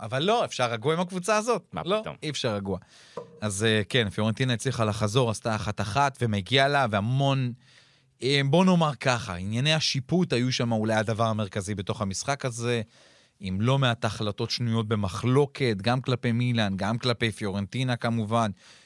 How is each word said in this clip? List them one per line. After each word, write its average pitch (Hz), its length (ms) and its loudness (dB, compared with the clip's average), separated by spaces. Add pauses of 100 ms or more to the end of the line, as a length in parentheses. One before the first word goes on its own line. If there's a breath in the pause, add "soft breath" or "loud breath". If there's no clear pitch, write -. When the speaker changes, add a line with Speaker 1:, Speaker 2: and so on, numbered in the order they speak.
Speaker 1:
אבל 117 220 -4
לא, 214 220 2
אפשר 123 280 -2
רגוע 120 220 0
עם 165 60 0
הקבוצה 185 360 0
הזאת. 214 260 0 (100)
Speaker 2:
מה 160 120 -6
Speaker 1:
לא, 190 160 0
Speaker 2:
פתאום? 220 220 -10
Speaker 1:
אי 151 80 -4
אפשר 127 240 -2
רגוע. 98 240 -2 (640 loud breath)
אז, 104 240 -2
אה, 110 240 4
כן, 113 220 2
פיורנטינה 110 420 0
הצליחה 117 320 -2
לחזור, 110 460 2
עשתה 110 240 -4
אחת 104 260 -4
אחת, 135 400 0
ומגיע 120 480 2
לה, 143 220 2
והמון, 127 600 2 (720 soft breath)
אה, 139 180 2 (100)
בוא 170 140 6
נאמר 170 300 4
ככה, 120 400 0
ענייני 113 400 0
השיפוט 156 580 0
היו 123 200 2
שם 117 200 0
אולי 110 220 0
הדבר 110 300 2
המרכזי 107 500 -2
בתוך 101 280 -4
המשחק 104 420 -4
הזה, 117 380 -2 (580 soft breath)
עם 95 200 -4
לא 127 180 4
מעט 123 260 2
החלטות 110 460 -4
שנויות 113 380 -2
במחלוקת, 117 960 0
גם 120 180 2
כלפי 123 320 -2
מילאן, 117 440 0
גם 101 220 -2
כלפי 120 320 0
פיורנטינה 107 680 -4
כמובן, 113 540 0 (360 loud breath)